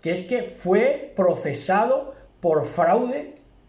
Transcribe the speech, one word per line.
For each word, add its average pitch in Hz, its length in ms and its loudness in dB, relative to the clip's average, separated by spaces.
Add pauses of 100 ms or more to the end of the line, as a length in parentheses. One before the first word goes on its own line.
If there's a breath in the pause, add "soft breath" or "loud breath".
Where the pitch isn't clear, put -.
que 160 100 -4
es 185 120 -2
que 247 200 -4
fue 233 720 0
procesado 190 1000 0 (260 loud breath)
por 156 240 2
fraude 247 720 0 (320)